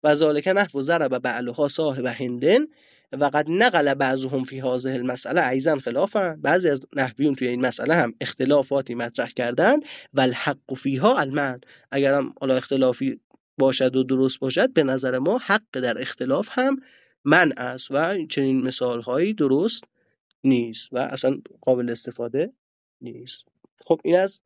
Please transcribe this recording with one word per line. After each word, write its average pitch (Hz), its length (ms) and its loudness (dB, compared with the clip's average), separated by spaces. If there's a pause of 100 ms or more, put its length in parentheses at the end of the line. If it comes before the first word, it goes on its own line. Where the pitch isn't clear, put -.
و 151 100 6
ذالک 151 340 2
نحو 190 340 0
ضرب 139 360 0
بعلها 123 500 -2
صاحب 139 380 -2
هندن 127 540 2 (520)
و 135 120 0
قد 147 260 0
نقل 170 440 2
بعضهم 131 500 -2
فی 131 160 -12
هذه 127 300 -2
المسألة 127 580 -2
ایضا 135 280 0
خلافاً، 156 680 -2
بعضی 165 260 2
از 135 180 -2 (100)
نحویون 135 380 0
توی 127 140 -4
این 123 120 -4
مسئله 127 340 0
هم 135 260 2
اختلافاتی 135 760 0
مطرح 120 340 -6
کردن. 160 500 2 (360)
و 135 60 2
الحق 131 560 -2
فیها 139 420 2
المنع، 139 400 -2 (320)
اگرم 139 500 0
حالا 131 160 2
اختلافی 131 640 0 (380)
باشد 131 380 2
و 131 60 4
درست 131 380 0
باشد، 165 320 0
به 160 100 2
نظر 131 360 -2
ما 180 200 0
حق 202 420 -2
در 120 200 -2
اختلاف 131 500 -2
هم 269 260 0 (480)
منع 156 320 4
است 123 340 -10
و 160 360 -2
چنین 135 360 0
مثالهایی 127 720 -2
درست 156 500 0 (600)
نیست 120 480 0
و 123 60 -4
اصلاً 135 400 -2 (220)
قابل 123 300 0
استفاده 123 600 -6 (480)
نیست. 120 440 -16 (420)
خب 160 180 2
این 170 120 4
از 190 300 0